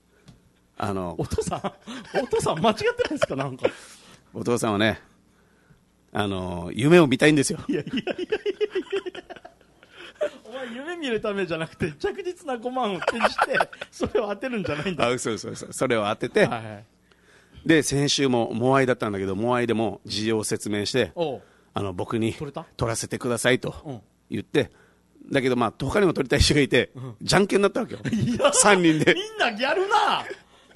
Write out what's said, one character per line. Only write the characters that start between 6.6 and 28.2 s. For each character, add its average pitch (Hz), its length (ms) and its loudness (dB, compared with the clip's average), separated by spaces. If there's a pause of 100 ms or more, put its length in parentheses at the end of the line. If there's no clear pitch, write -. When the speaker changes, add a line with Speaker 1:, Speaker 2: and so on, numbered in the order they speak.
Speaker 1:
夢 151 260 6
を 165 60 8
見 127 140 2
た 147 80 6
い 156 60 8
ん - 20 4
で 139 80 4
す 190 100 -2
よ。 151 140 -8
Speaker 2:
い 285 80 -2
や - 60 -2
い - 40 -8
や - 80 -8
い 269 40 -2
や - 40 -2
い - 40 -8
や - 80 -4
い 359 140 -8
や。 - 20 -18 (2250)
お 220 80 -20
前 247 220 -10
夢 294 240 -8
見 294 140 -6
る 214 100 -2
た 208 100 -4
め 196 140 -4
じ 165 80 -6
ゃ 160 60 -2
な 160 80 -6
く - 100 -20
て、 165 140 -4
着 381 320 -6
実 359 240 -10
な 254 100 -4
五 240 140 -8
万 247 240 -2
を 165 60 -6
手 - 180 0
に 214 100 2
し - 60 -10 (100)
て、 269 140 0 (320)
そ - 200 -6
れ - 100 2
を 208 80 -2
当 202 80 -4
て 269 120 -6
る 240 80 -2
ん 196 60 -2
じ - 80 -4
ゃ 147 40 -4
な 156 120 -6
い 196 40 0
ん 175 40 -4
だ。 139 100 0
Speaker 1:
あ、 120 60 4
嘘 123 220 -2
嘘 107 180 -8
嘘。 - 200 -12
そ - 140 -2
れ 123 120 2
を 107 80 0
当 107 100 0
て - 140 -4
て、 208 180 6
Speaker 2:
は 117 140 -6
い 113 40 -12
は 107 140 -12
い。 107 60 -20 (800)
Speaker 1:
で、 156 200 6
先 143 260 0
週 139 180 2
も 123 280 2
モ 127 200 2
ア 135 60 6
イ 131 60 2
だ 123 80 2
っ - 20 -2
た 120 100 -4
ん 104 40 -4
だ 98 80 -4
け 95 80 -4
ど、 95 80 -2
モ 117 200 0
ア 120 60 0
イ 120 60 -2
で 113 80 2
も 107 300 -2
事 98 200 -6
情 113 140 2
を 104 40 -4
説 104 280 -4
明 104 140 -2
し - 60 -4
て、 120 220 0
Speaker 2:
お 156 220 -4
う。 104 60 -12 (300)
Speaker 1:
あ - 100 -6
の、 98 120 -4
僕 104 240 -4
に 110 160 0
Speaker 2:
取 - 140 -10
れ 143 40 -14
た？ 165 140 -12 (100)
Speaker 1:
取 117 140 -2
ら 117 60 -4
せ - 120 -6
て 110 120 -8
く 127 100 -4
だ 120 80 -2
さ 127 140 2
い 127 80 4
と - 160 -8 (100)
Speaker 2:
う 156 60 -10
ん。 117 100 -12 (300)
Speaker 1:
言 104 100 -4
っ - 20 -6
て、 - 280 0 (600)
だ 143 100 2
け 127 80 2
ど、 123 60 2
ま 120 120 2
あ、 98 120 -6
他 131 200 0
に 196 80 6
も 156 60 2
取 139 120 -2
り 120 40 -8
た 147 80 2
い - 20 6
人 - 160 4
が 147 60 4
い 135 60 2
て、 123 280 4
Speaker 2:
う 131 40 -14
ん。 123 220 -14
Speaker 1:
じ 107 140 0
ゃ 175 40 6
ん 202 60 4
け - 120 2
ん - 20 2
に 202 40 2
な 202 60 4
っ - 20 -8
た - 100 -4
わ 220 40 -4
け - 80 -10
よ。 - 60 -10 (120)
Speaker 2:
い 233 260 0